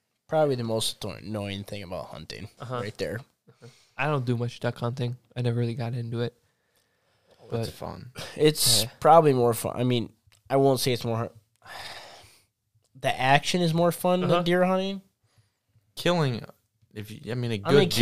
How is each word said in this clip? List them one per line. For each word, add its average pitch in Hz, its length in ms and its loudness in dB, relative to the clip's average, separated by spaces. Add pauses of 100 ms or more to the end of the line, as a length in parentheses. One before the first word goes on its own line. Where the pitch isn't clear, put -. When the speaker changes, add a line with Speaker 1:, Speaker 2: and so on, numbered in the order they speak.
(260)
Speaker 1:
Probably 151 280 2
the 120 100 -4
most 113 400 -4
anno-, 82 120 -8
annoying 101 480 -8
thing 101 180 -12
about 85 240 -10
hunting, - 420 -14 (100)
Speaker 2:
Uh-huh. 123 220 -10
Speaker 1:
right 104 160 -8
there. 95 240 -6 (280)
Speaker 2:
Uh-huh. - 180 -20 (320)
I 135 80 -2
don't 143 180 0
do 123 140 0
much 120 220 -6
duck 120 180 -4
hunting. 123 380 -4 (200)
I 123 60 -6
never 120 180 0
really 117 140 -2
got 120 180 -6
into 117 280 -6
it. 117 140 -4 (1080)
Speaker 3:
Oh, - 20 -20 (140)
it's 113 100 -4
Speaker 2:
But - 60 -12
Speaker 3:
fun. - 380 -12 (240)
Speaker 1:
It's 151 480 4
Speaker 2:
Yeah. - 60 -12 (100)
Speaker 1:
probably 156 340 8
more 120 200 4
fun. - 220 -6
I 123 80 -2
mean, 123 280 0 (380)
I 139 60 2
won't 139 240 4
say 131 120 0
it's 120 120 -4
more, 117 260 -4 (320)
<sighs> - 1400 -20
the 123 200 -2
action 139 400 4
is 165 140 2
more 170 180 2
fun 180 320 0
Speaker 2:
Uh-huh. 170 120 2
Speaker 1:
than 175 80 0
deer 180 200 2
hunting. 190 380 -2 (920)
Speaker 3:
Killing, 151 500 0 (500)
if 104 160 -12
you, 107 220 -12
I - 20 -6
mean, 120 180 -4
a 104 60 -2
good 101 160 -8
Speaker 1:
I 202 60 10
mean, 185 80 2
Speaker 3:
deer - 140 -2